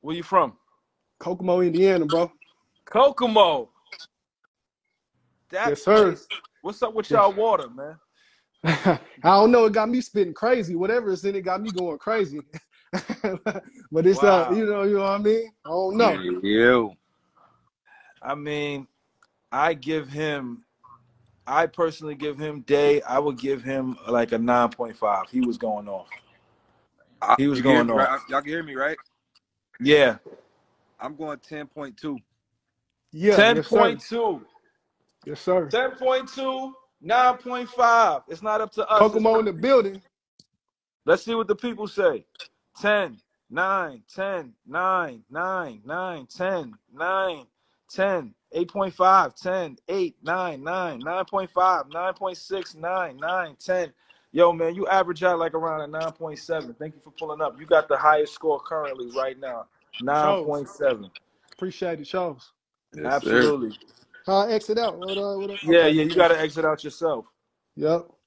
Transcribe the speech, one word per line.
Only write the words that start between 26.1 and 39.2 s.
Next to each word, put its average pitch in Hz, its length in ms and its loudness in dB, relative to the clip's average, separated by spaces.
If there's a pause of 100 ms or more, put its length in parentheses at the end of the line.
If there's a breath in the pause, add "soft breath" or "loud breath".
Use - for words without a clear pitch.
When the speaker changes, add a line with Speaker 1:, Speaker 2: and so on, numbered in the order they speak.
Speaker 3:
I, 101 160 4
Speaker 1:
He 139 100 2
was 135 140 0
Speaker 3:
you 123 40 0
hear 139 180 6
Speaker 1:
going 117 60 -2
Speaker 3:
me, 117 40 0
right? 127 160 2
Speaker 1:
off. 135 200 -4
Speaker 3:
Y'all 135 120 -2
can 143 80 -14
hear 165 140 -6
me, 143 120 -14
right? 143 240 -4 (800)
Speaker 1:
Yeah. 131 380 6 (840)
Speaker 3:
I'm 143 160 -10
going 147 240 -10
ten 147 280 -14
point 139 300 -16
two. 143 220 -8 (920)
Speaker 2:
Yeah, 190 280 4
yes, 220 280 4
sir. 226 220 4
Speaker 1:
Ten - 100 -10
point - 0 -
two. 220 440 -4 (800)
Speaker 2:
Yes, 147 160 -14
sir. 180 300 0
Speaker 1:
Ten 254 220 -2
point 262 360 -2
two, 262 460 -8 (260)
nine 247 360 2
point 247 320 -10
five. 233 600 4
It's 165 140 -14
not 214 180 -2
up 220 120 -8
to 214 160 -4
us. 214 240 6
Speaker 2:
Kokomo 220 200 2